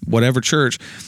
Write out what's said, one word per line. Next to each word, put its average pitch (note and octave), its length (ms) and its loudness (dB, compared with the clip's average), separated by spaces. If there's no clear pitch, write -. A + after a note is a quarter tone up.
whatever A#2+ 380 2
church. C#3+ 340 0